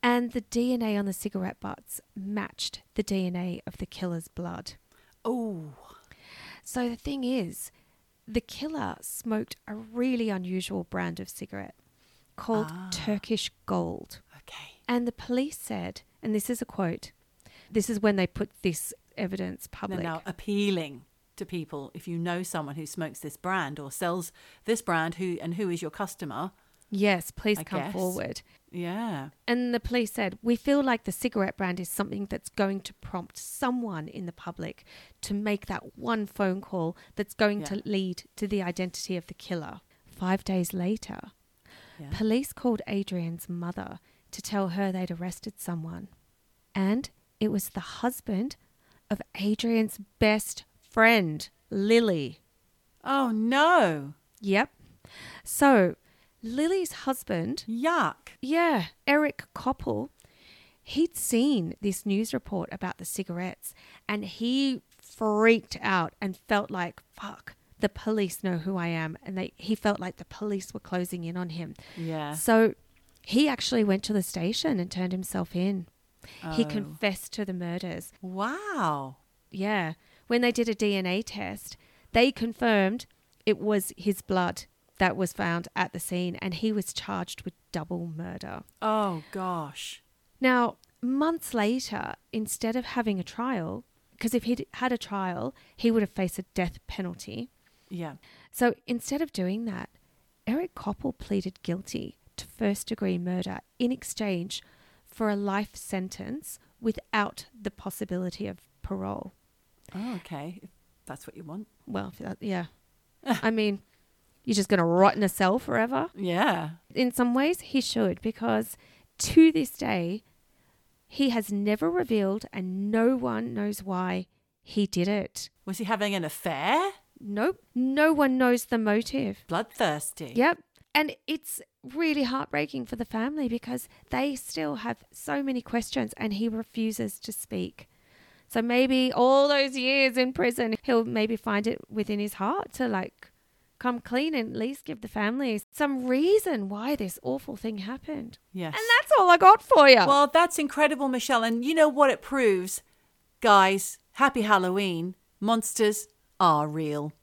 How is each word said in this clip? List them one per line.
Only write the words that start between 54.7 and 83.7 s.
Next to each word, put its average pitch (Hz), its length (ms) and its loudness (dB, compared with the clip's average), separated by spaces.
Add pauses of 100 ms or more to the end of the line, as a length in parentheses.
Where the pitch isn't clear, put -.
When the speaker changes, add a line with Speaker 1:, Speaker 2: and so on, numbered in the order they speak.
Speaker 1:
So, 226 520 6 (460)
Lily's 320 500 0 (160)
husband 208 600 -4
Speaker 2:
Yuck. 247 720 -2
Speaker 1:
Yeah, 294 480 2 (200)
Eric 294 380 2 (100)
Koppel, - 540 -2 (760)
he'd - 340 0
seen 233 640 2
this 196 240 -2
news 208 300 0
report 190 360 -4
about - 280 -8
the 180 60 -12
cigarettes - 680 -8 (340)
and 208 160 -4
he 254 600 -2 (140)
freaked 220 840 4
out 185 400 0
and 190 160 -6
felt 208 320 0
like, 180 320 -6 (120)
"Fuck, - 420 -16 (240)
the 208 100 2
police 214 540 -4
know 180 160 0
who 190 180 -4
I 170 100 -4
am." 160 360 -4
And 190 140 -10
they, - 200 -6
he 202 180 -4
felt 208 240 0
like 180 180 -10
the 180 80 -16
police 202 480 -6
were 208 60 -10
closing 180 440 -6
in 165 120 -8
on 180 140 -6
him. 160 240 -10 (240)
Speaker 2:
Yeah. 156 380 -6
Speaker 1:
So 220 400 6 (480)
he 285 240 4
actually 247 360 2
went 196 200 2
to 214 100 -4
the 202 100 4
station 208 560 -2
and 175 120 -4
turned 185 220 -2
himself 185 420 -4
in. 185 320 -2 (640)
He 233 100 2
Speaker 2:
Oh. 208 40 0
Speaker 1:
confessed 190 640 -4
to 214 120 -6
the 190 80 -8
murders. 175 580 -6 (100)
Speaker 2:
Wow. 190 960 -4 (340)
Speaker 1:
Yeah. 190 420 -2 (340)
When 240 140 4
they 240 100 4
did 233 180 2
a 208 60 0
D 208 200 2
N 190 100 0
A 185 160 0
test, - 560 -10 (340)
they 247 200 8
confirmed 226 760 2 (400)
it 214 140 2
was 208 380 0